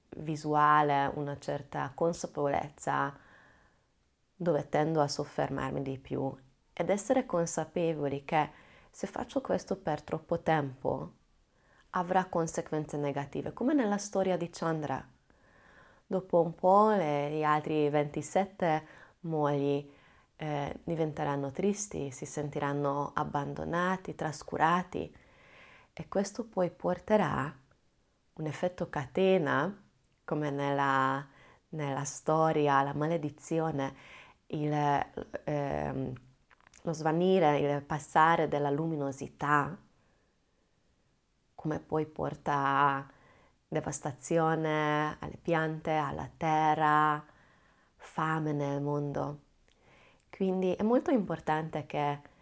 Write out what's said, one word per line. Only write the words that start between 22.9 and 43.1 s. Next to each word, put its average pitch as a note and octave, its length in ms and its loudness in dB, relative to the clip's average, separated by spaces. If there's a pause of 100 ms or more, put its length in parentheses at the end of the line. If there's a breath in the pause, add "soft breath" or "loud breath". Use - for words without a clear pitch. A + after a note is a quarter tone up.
abbandonati, D#3 1000 -4
trascurati D#3+ 1000 -2 (800 loud breath)
e - 160 -14
questo G3+ 360 -4
poi F3+ 260 -2
porterà F3 840 0 (800)
un D#3 120 -8
effetto F3+ 440 -4
catena, E3 920 2 (420)
come D3+ 260 -2
nella, C#3 760 2 (460 loud breath)
nella C#3 340 -4
storia, D#3 800 4
la C#3 120 -2
maledizione, D3+ 1000 -2 (520 loud breath)
il, D3+ 260 -2 (720)
ehm, C#3+ 680 -4 (680)
lo E3 100 -4
svanire, D#3+ 640 4
il C#3+ 240 0
passare D#3+ 680 4
della C#3+ 220 0
luminosità, D3 1040 -2 (1900)
come D3+ 160 -2
poi D#3 240 -2
porta C#3 1040 0 (580 loud breath)